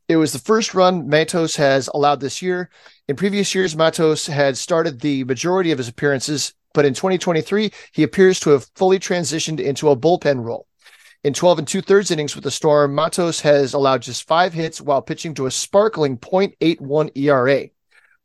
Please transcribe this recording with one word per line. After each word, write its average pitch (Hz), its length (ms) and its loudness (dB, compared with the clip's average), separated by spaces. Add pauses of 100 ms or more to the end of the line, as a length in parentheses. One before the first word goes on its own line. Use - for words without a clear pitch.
It 165 100 2
was 156 140 2
the 135 80 -8
first 220 340 0
run 180 360 2
Matos 160 460 0
has 135 380 2
allowed 143 260 0
this 135 220 -8
year. 180 280 -4 (380)
In 143 80 -4
previous 196 400 -2
years, 185 200 0
Matos 160 520 2
had 139 300 0
started 165 440 -2
the 139 240 -2
majority 165 460 0
of 143 60 -2
his 127 120 -6
appearances, 143 640 -4 (200)
but 147 120 4
in 135 80 2
twenty 190 240 -2
twenty-three, 185 540 -2 (200)
he 151 120 2
appears 185 380 4
to 160 100 2
have 139 240 2
fully 190 220 2
transitioned 160 640 -4
into 143 300 -2
a 139 80 4
bullpen 143 480 0
role. 117 220 -10 (560)
In 143 100 0
twelve 170 260 2
and 151 80 -6
two-thirds 196 420 2
innings 151 260 -4
with - 80 -18
the 139 80 -4
Storm, 147 440 2
Matos 160 460 -2
has 143 320 4
allowed 135 280 2
just - 260 -12
five 175 260 2
hits 160 280 -8
while 139 200 -2
pitching 156 340 -10
to 131 100 -4
a 131 60 -4
sparkling 170 640 0
point 190 440 -2
eight 165 200 0
one 139 340 -2
E 139 140 0
R 131 180 4
A. 135 240 0 (540)